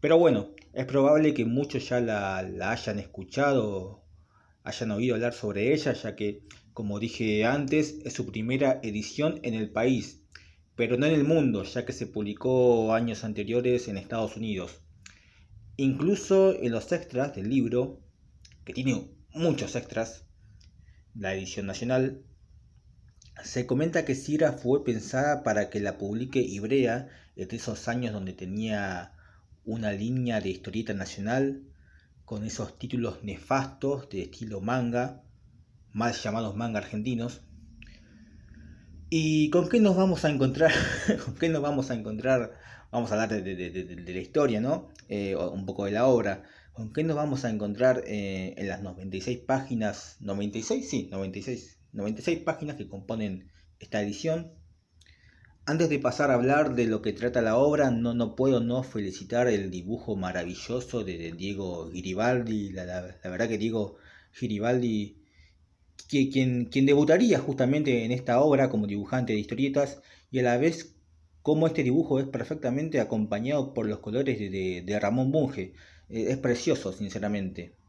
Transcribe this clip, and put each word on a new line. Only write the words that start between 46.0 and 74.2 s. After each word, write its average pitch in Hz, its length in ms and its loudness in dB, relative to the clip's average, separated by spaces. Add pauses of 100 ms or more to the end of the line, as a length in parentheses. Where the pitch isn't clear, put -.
obra. 104 380 2 (280)
¿Con 110 200 -10
qué 156 120 -2
nos 160 120 -2
vamos 147 280 -2
a 120 60 0
encontrar, 107 560 2
eh, 95 500 -6
en 98 120 -6
las 95 140 -6
noventa 92 340 -10
y 95 40 -4
seis 123 180 -4
páginas? 123 840 -4
¿Noventa 101 380 -4
y 113 40 -6
seis, 135 260 -2
sí, 107 220 -4
noventa 98 280 -6
y 95 40 -10
seis. - 360 -10 (140)
Noventa 107 280 -4
y - 40 -12
seis 165 140 0
páginas 151 380 -4
que - 120 -10
componen 98 600 -6 (280)
esta - 220 -4
edición. 160 520 -4 (1120)
Antes 160 220 2
de 147 120 2
pasar 139 300 2
a 131 40 6
hablar 131 400 4
de 120 120 2
lo 107 160 0
que 107 100 -2
trata 120 300 0
la 110 140 4
obra, 143 340 4
no, 117 240 0
no 117 200 0
puedo 131 260 4
no 120 220 0
felicitar 107 640 -2
el 98 240 2
dibujo 98 460 -6
maravilloso 92 880 -4
de, 90 140 -6
de 82 140 -8
Diego 90 600 -6
Giribaldi. 104 800 0
La, 92 120 -8
la, 90 380 -8
la 92 80 -8
verdad 95 160 0
que 113 120 -2
Diego 110 380 -2 (360)
Giribaldi, 110 920 0 (840)
que, 135 220 4
quien, 127 340 2
quien 135 220 4
debutaría 151 520 6
justamente 135 640 2
en 113 60 -2
esta 127 300 2
obra 135 280 6
como 107 200 0
dibujante 110 460 0
de 104 40 2
historietas, 135 640 0 (300)
y 131 100 0
a - 20 2
la 123 140 4
vez 160 400 0 (460)
cómo 156 240 4
este 160 180 2
dibujo 131 340 4
es 135 80 0
perfectamente 147 720 -2
acompañado 117 760 0
por 110 120 -2
los 104 140 -4
colores 123 380 -2